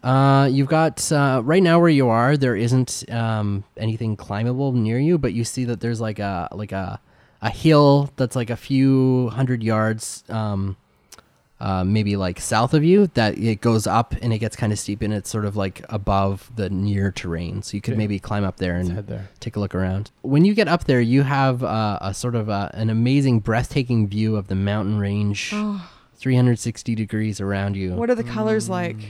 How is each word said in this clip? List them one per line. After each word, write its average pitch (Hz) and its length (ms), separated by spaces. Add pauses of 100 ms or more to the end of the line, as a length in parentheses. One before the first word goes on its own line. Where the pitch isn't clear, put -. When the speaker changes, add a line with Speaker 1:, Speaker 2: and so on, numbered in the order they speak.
Speaker 1:
Uh, 135 480
you've 135 180
got, 160 440
uh, 139 320
right 170 180
now 170 160
where 170 120
you 135 180
are, 120 300
there 123 180
isn't, 120 540
um, 107 520 (140)
anything 113 400
climbable 123 560
near 117 260
you, 160 200
but 127 160
you 117 100
see 127 220
that 117 140
there's, 117 200
like, 110 180
a, 98 340
like, 101 200
a, 95 260 (440)
a 110 80
hill 143 640
that's, 127 180
like, 120 140
a 120 80
few 131 720
hundred 123 340
yards, 110 680
um, 101 480 (840)
uh, 95 240
maybe, 101 320
like, 92 240
south 117 320
of 151 100
you, 185 320
that 110 240
it 113 220
goes 113 260
up 113 360
and 117 100
it 110 60
gets 110 180
kinda 107 200
steep 104 260
and 107 100
it's 104 160
sort 107 160
of, 101 120
like, 95 320
above 98 680
the 98 140
near 98 420
terrain. 87 500
So - 140
you 101 60
could 110 120
Speaker 2:
Okay. 110 40
Speaker 1:
maybe 104 200
climb 101 260
up 92 120
there 90 200
Speaker 2:
Let's 90 120
Speaker 1:
and 87 80
Speaker 2:
head 104 120
there. 101 200 (120)
Speaker 1:
take - 160
a 107 40
look 101 140
around. 92 360 (120)
When 143 220
you 202 100
get 208 140
up - 160
there, 127 160
you 123 220
have, 135 400
uh, 107 380
a 98 140
sort 120 200
of, 110 140
uh, 101 240
an 110 160
amazing, 123 520
breathtaking 117 680
view 107 280
of 98 120
the 95 60
mountain 101 440
range, 104 560
Speaker 3:
Oh. 208 280 (340)
Speaker 1:
three 131 200
hundred 123 220
sixty - 360
degrees 107 460
around 98 360
you. 92 180
Speaker 3:
What 233 160
are 247 40
the 226 100
colors 220 420
Speaker 2:
Mm. 185 40
Speaker 3:
like? 175 260 (140)